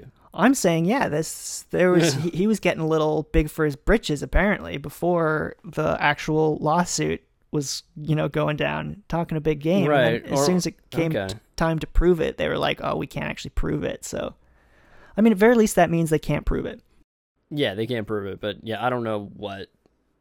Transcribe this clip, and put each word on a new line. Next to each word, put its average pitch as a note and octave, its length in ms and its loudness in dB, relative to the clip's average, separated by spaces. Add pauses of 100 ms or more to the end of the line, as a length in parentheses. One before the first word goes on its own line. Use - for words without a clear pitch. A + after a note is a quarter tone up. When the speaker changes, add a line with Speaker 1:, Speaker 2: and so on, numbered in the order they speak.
(340)
Speaker 1:
I'm B3 220 4
saying, E3 300 2
yeah, A#3+ 240 0
this, - 600 -6
there F3 200 4
was, E3+ 220 4
Speaker 2:
<laughs> - 20 -2
Speaker 1:
he, D#3+ 160 -2
he F3+ 160 0
was A3 120 2
getting E3 220 0
a D#3+ 60 -2
little D#3 440 0
big D#3 180 2
for D#3 160 -2
his C#3+ 100 0
britches, D3+ 480 0
apparently, D#3+ 540 0
before D#3 840 -2
the D#3+ 380 -2
actual D#3 560 0
lawsuit D#3 640 0 (300)
was, D3 320 -4 (140)
you D3+ 180 -2
know, D#3 140 0
going D3+ 280 -2
down, D3+ 520 -4
talking E3 280 -4
a D3+ 40 -4
big D#3 200 0
game. D#3+ 280 2
And D3+ 40 2
then A#2+ 200 4
Speaker 2:
Right, A#2 120 -4
Speaker 1:
as C#3 140 0
Speaker 2:
or C#3+ 60 4
Speaker 1:
soon F#3 120 4
as E3+ 80 0
it - 240 -10
came E3 260 -2
Speaker 2:
okay. G2 180 -4
Speaker 1:
t-, A2 60 -14 (180)
time E3 220 0
to - 80 -8
prove E3+ 340 4
it, - 160 -2
they D#3+ 120 -2
were D3+ 80 -2
like, D3 240 0
"Oh, D3 140 -2
we D#3+ 120 -4
can't C#3+ 220 -8
actually - 220 -10
prove D3+ 320 -2
it." - 220 -6
So, - 300 -8 (840)
I G3+ 40 4
mean, A3+ 120 8
at F#3+ 60 -2
very A#3 160 8
least, A3 200 4
that E3+ 140 6
means E3 200 2
they D#3 100 2
can't - 260 -4
prove - 200 -2
it. - 160 -10 (680)
Speaker 2:
Yeah, C3+ 240 -2
they A2 140 -4
can't A2+ 200 -4
prove G#2 200 -4
it, F#2+ 120 -10
but G#2 240 -6
yeah, A2 220 -6
I B2+ 40 2
don't B2 140 -2
know G#2+ 320 -4
what, G2 320 -10 (540)